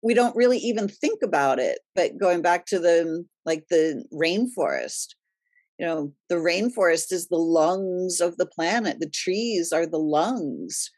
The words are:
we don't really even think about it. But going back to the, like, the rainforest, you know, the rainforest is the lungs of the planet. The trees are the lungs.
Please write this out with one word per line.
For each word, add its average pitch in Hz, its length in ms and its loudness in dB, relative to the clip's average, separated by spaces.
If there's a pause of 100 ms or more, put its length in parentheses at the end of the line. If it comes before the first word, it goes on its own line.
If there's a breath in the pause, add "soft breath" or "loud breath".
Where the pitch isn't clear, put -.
we 233 120 2
don't 247 220 2
really 247 220 4
even 220 300 -2
think 415 340 -4
about 139 360 2
it. 110 220 -2 (140)
But 175 240 0
going 180 240 2
back 175 240 2
to 196 120 0
the, 170 460 2 (200)
like, 160 240 -2
the 160 440 2
rainforest, 175 960 -2 (720)
you 175 80 -4
know, 156 260 -4 (160)
the 175 80 0
rainforest 175 760 2
is 180 160 -4
the 180 80 0
lungs 175 840 0
of 175 160 0
the 175 100 0
planet. 185 540 -2
The 156 100 -6
trees 196 640 -2
are 165 140 2
the 165 120 -4
lungs. 156 1000 -2